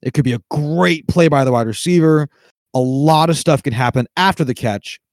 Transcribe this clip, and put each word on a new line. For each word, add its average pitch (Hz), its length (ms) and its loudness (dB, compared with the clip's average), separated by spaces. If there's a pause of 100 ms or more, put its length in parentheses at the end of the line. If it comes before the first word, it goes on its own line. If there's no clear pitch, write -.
It 127 120 -8
could 147 100 2
be 123 100 0
a 117 160 -6
great 160 580 -2
play 170 200 2
by 143 160 2
the 131 80 0
wide 117 160 0
receiver. 156 600 2 (440)
A 131 60 0
lot 151 500 2
of 165 80 0
stuff 151 240 0
can 131 120 -4
happen 120 340 -2 (100)
after 185 260 0
the 123 100 -4
catch - 460 -8 (140)